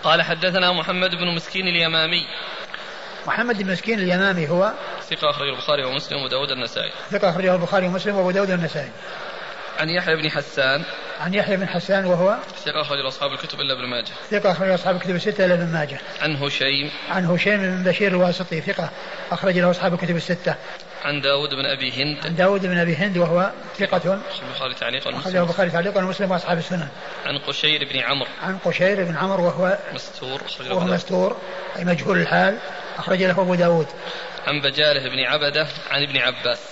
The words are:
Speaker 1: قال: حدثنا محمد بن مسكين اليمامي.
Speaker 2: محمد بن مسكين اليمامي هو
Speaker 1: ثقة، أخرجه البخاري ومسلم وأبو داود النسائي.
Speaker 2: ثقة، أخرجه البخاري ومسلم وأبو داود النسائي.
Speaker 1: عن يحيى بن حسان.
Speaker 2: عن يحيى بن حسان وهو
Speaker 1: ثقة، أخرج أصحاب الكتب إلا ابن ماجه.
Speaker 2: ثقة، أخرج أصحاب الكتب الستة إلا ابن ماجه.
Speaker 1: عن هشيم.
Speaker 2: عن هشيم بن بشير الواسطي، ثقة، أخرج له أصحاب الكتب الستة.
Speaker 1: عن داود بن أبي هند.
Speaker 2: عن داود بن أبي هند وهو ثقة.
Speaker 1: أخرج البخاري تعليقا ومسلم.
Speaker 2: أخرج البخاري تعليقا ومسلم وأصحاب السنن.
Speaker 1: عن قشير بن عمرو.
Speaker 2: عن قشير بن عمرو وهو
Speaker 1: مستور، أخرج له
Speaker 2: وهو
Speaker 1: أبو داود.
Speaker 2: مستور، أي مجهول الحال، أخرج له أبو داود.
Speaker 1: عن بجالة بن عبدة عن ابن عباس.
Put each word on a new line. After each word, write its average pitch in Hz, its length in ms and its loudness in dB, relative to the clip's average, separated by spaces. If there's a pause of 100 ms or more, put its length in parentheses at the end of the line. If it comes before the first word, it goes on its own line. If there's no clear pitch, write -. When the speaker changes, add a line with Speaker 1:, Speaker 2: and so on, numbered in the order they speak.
Speaker 1:
قال: 170 180 6
حدثنا 180 500 2
محمد 180 380 0
بن 175 260 0
مسكين 185 320 -4
اليمامي. 165 600 2 (1000)
Speaker 2:
محمد 220 360 0
بن 190 80 -2
مسكين 214 280 -2
اليمامي 180 500 2
هو 180 220 4 (380)
Speaker 1:
ثقة، 151 200 2
أخرجه 143 200 -2
البخاري 135 340 0
ومسلم 143 340 -4
وأبو 135 100 -4
داود 135 240 -2
النسائي. 117 400 -4 (200)
Speaker 2:
ثقة، 202 180 2
أخرجه 185 260 2
البخاري 180 320 2
ومسلم 190 280 0
وأبو 180 160 2
داود 196 180 2
النسائي. 165 400 -2 (880)
Speaker 1:
عن 156 100 0
يحيى 170 260 2
بن 151 160 0
حسان. 139 520 0 (380)
Speaker 2:
عن 175 120 -2
يحيى 202 240 2
بن 190 100 0
حسان 190 380 0
وهو 180 320 4 (280)
Speaker 1:
ثقة، 147 160 -2
أخرج 139 240 -2
أصحاب 135 260 -2
الكتب 143 300 -6
إلا 135 120 0
ابن 123 120 -4
ماجه. 123 260 -4 (200)
Speaker 2:
ثقة، 208 200 4
أخرج 185 180 2
أصحاب 185 260 2
الكتب 180 200 -2
الستة 190 300 2
إلا 180 80 6
ابن 175 140 2
ماجه. 151 320 -2 (220)
Speaker 1:
عن 151 140 0
هشيم. 139 560 0 (180)
Speaker 2:
عن 180 160 0
هشيم 180 320 4
بن 185 260 0
بشير 185 280 4
الواسطي، 180 500 2
ثقة، 175 280 -2 (420)
أخرج 180 260 2
له 180 140 6
أصحاب 180 220 2
الكتب 175 220 0
الستة. 170 400 -2 (500)
Speaker 1:
عن 143 160 -2
داود 139 280 2
بن 135 160 -2
أبي 131 380 -2
هند. 147 220 -2
Speaker 2:
عن 170 100 -2
داود 185 260 4
بن 180 160 0
أبي 170 180 4
هند 185 220 0
وهو 175 340 4 (280)
ثقة. 196 180 2
Speaker 1:
أخرج 180 220 2 (280)
البخاري 127 260 -4
تعليقا 127 360 -2
ومسلم. 127 120 -4
Speaker 2:
أخرج 185 140 -2
البخاري 175 340 4
تعليقا 185 340 2
ومسلم 185 280 0
وأصحاب 175 260 2
السنن. 165 300 -2 (380)
Speaker 1:
عن 139 120 -2
قشير 143 560 0
بن 131 60 0
عمرو. 127 280 0 (160)
Speaker 2:
عن 190 220 -2
قشير 185 380 2
بن 170 140 -2
عمرو 185 280 2
وهو 180 320 2 (160)
Speaker 1:
مستور، 131 520 -8
أخرج - 220 -8
له 123 80 -2
Speaker 2:
وهو - 40 2
Speaker 1:
أبو 180 80 0
داود. 180 120 2
Speaker 2:
مستور، 185 380 0 (400)
أي 175 80 -4
مجهول 180 320 2
الحال، 175 400 4 (400)
أخرج 190 260 0
له 185 180 4
أبو 180 140 4
داود. 170 320 4 (600)
Speaker 1:
عن 147 140 0
بجالة 139 480 2
بن 131 100 -4
عبدة 143 480 2 (240)
عن 143 120 2
ابن 139 140 -2
عباس. 123 420 0 (120)